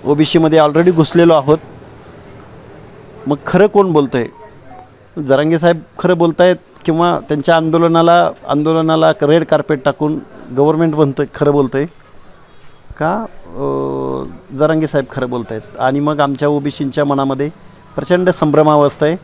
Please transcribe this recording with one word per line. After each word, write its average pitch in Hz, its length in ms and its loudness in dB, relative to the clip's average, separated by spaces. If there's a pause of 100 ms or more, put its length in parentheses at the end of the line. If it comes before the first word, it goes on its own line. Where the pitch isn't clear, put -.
ओबीसीमध्ये 156 540 2
already 156 320 4
घुसलेलो 165 420 4
आहोत. 147 240 2 (1700)
मग 147 80 -2 (120)
खरं 190 200 4
कोण 196 240 2
बोलतंय? 135 360 0 (960)
जरांगे 147 360 0
साहेब 170 220 2 (200)
खरं 180 180 2
बोलतायत 170 380 2 (300)
किंवा 170 420 0
त्यांच्या 151 280 0
आंदोलनाला, 165 760 2 (160)
आंदोलनाला 160 640 0
रेड 156 340 2
कार्पेट 147 400 -2
टाकून 151 340 -4 (380)
गव्हर्नमेंट 156 380 0
बनतंय, 143 300 0 (100)
खरं 147 160 0
बोलतंय 139 340 0 (1120)
का, 170 260 -4 (220)
अ, 113 160 -10 (920)
जरांगे 156 320 0
साहेब 139 240 -2
खरं 127 180 -6
बोलतायत? 113 500 -10
आणि 131 200 -2
मग 147 200 -2
आमच्या 143 300 -2
ओबीसींच्या 143 560 -4
मनामध्ये 139 440 -2 (460)
प्रचंड 180 340 0
संभ्रमावस्था 151 760 2
आहे. 165 180 -2